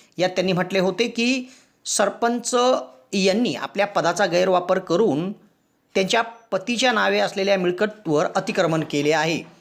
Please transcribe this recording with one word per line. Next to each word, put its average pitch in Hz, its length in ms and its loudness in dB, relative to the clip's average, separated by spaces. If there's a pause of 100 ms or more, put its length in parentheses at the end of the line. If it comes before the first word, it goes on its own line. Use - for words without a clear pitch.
(180)
यात 180 120 2
त्यांनी 185 240 0
म्हटले 180 260 0
होते 185 280 0
की 247 400 -2 (380)
सरपंच 233 680 -2 (600)
यांनी 190 400 2
आपल्या 190 320 -2
पदाचा 175 400 0
गैरवापर 180 540 2
करून 180 500 0 (640)
त्यांच्या 196 260 2 (300)
पतीच्या 226 400 0
नावे 202 280 2
असलेल्या 196 380 0
मिळकतवर 180 680 0 (100)
अतिक्रमण 170 480 0
केले 147 280 0
आहे 156 300 0 (200)